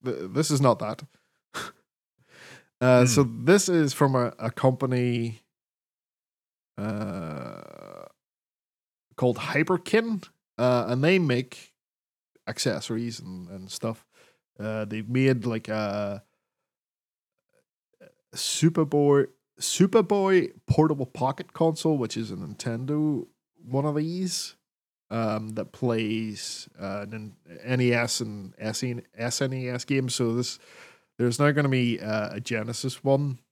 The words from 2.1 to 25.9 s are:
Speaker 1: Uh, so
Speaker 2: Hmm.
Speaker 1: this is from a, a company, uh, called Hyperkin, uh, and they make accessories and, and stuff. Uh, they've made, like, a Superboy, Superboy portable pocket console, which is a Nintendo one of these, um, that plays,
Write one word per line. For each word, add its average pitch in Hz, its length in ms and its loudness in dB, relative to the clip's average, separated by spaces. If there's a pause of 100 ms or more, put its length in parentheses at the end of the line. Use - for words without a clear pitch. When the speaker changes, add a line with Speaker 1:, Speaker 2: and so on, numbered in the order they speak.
Speaker 1:
Uh, 127 240 8
so 123 180 4
Speaker 2:
Hmm. 113 220 -6
Speaker 1:
this 196 240 6
is 156 240 2
from 135 220 4
a, 120 240 0
a 113 100 -2
company, 123 920 0 (1400)
uh, 85 840 -8 (1500)
called 123 220 2
Hyperkin, 185 920 0 (300)
uh, 123 300 2
and 127 160 0
they 185 160 6
make 127 500 -2 (760)
accessories 113 720 -4
and, 90 300 -14
and 95 200 -14
stuff. - 340 -6 (540)
Uh, 107 260 -6
they've 107 240 -8
made, 127 380 4
like, 113 220 -4
a 104 560 -4 (2000)
Superboy, 143 920 2 (320)
Superboy 190 920 4 (140)
portable 151 400 4
pocket - 460 -6
console, 160 460 2
which 113 180 -4
is 113 140 -6
a 95 60 -8
Nintendo 127 880 -4 (380)
one 131 200 -2
of 151 100 0
these, 170 640 -4 (540)
um, 110 400 -2
that 110 220 -8
plays, 110 960 -4 (120)